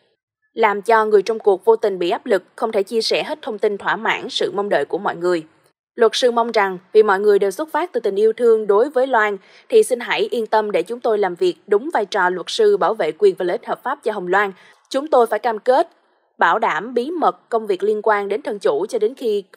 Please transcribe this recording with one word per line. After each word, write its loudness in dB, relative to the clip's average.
làm 0
cho 2
người 4
trong -4
cuộc 0
vô 6
tình -2
bị -2
áp -4
lực, 0
không -4
thể -2
chia -4
sẻ -2
hết -8
thông -10
tin 0
thỏa -4
mãn -6
sự -4
mong -4
đợi 0
của -6
mọi -6
người. -2
Luật 2
sư 0
mong 0
rằng, 0
vì 8
mọi 2
người 4
đều 0
xuất -10
phát -4
từ -4
tình -4
yêu 2
thương 2
đối 4
với 0
Loan, 0
thì 6
xin 4
hãy 0
yên -4
tâm 0
để 0
chúng -8
tôi 0
làm 0
việc 0
đúng 0
vai -2
trò 0
luật -4
sư 2
bảo 0
vệ -2
quyền 4
và -6
lợi -2
ích -8
hợp -8
pháp -6
cho -4
Hồng -8
Loan. 0
Chúng -4
tôi 4
phải -4
cam -4
kết 0
bảo 2
đảm -4
bí -4
mật -2
công -2
việc -2
liên -2
quan 0
đến -4
thân -8
chủ 0
cho -6
đến -2
khi -4